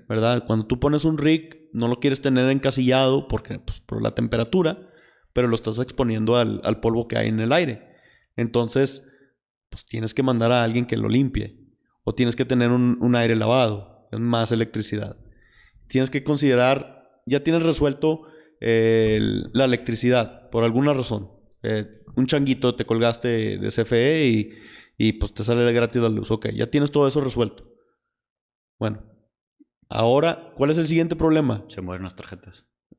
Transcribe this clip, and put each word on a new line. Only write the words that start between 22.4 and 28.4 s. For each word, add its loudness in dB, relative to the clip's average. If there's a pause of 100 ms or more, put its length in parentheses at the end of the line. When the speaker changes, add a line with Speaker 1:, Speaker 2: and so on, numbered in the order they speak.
Speaker 1:
te -4
colgaste 0
de -4
C 0
F -2
E 2
y, 0 (460)
y, 2
pues, -6
te -8
sale 2
gratis 0
la 4
luz. -2
Ok, -2
ya -4
tienes 0
todo 2
eso 0
resuelto. -4 (1040)